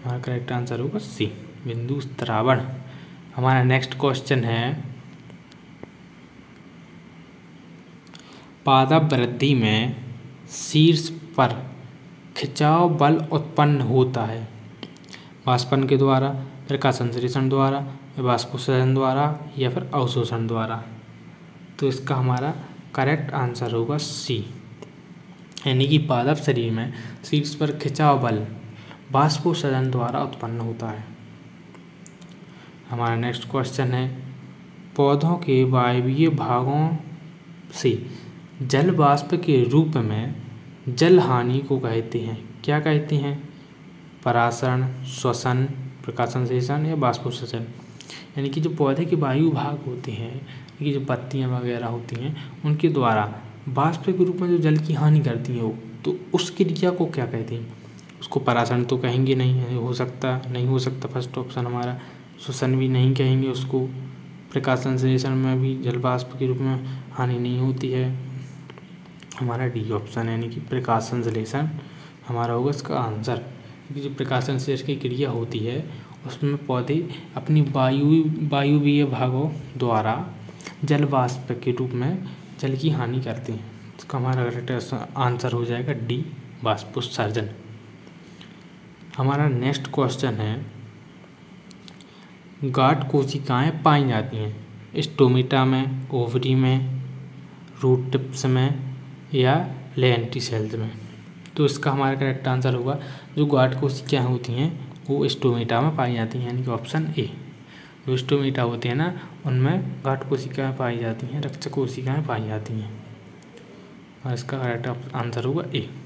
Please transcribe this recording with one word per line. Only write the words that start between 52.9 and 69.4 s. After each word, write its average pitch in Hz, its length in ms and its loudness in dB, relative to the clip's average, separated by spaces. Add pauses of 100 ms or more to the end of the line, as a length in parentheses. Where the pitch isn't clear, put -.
वाष्प 147 380 2
के 180 180 4
रूप 180 120 2
में 180 120 0
जो 175 100 4
जल 156 180 4
की 156 160 0
हानि 151 280 6
करती 120 320 0
हैं 117 100 -2
वो, 110 120 0 (300)
तो 123 120 0 (180)
उस - 160 2
क्रिया 180 400 2
को 180 160 0
क्या 135 200 -2
कहते 113 280 -4
हैं? 113 180 -8 (480)
उसको - 200 -2
परासरण 120 440 2
तो 127 140 0
कहेंगे 127 360 2
नहीं, 127 420 2
हो 117 180 -2
सकता, 127 540 -2
नहीं 123 180 -2
हो 131 120 2
सकता 131 300 -2
first 127 300 -6
option 123 280 -4
हमारा, 123 320 -4 (420)
श्वसन 131 360 0
भी 131 120 2
नहीं 131 260 6
कहेंगे 131 340 4
उसको, 131 320 -2 (720)
प्रकाश 131 260 2
संश्लेषण 131 580 2
में 131 240 2
भी 131 220 0
जल 123 160 -2
वाष्प 127 400 -2
के 131 80 0
रूप 127 120 0
में 131 440 -4 (100)
हानि 123 260 0
नहीं 123 220 0
होती 131 300 0
है। 127 160 0 (1300)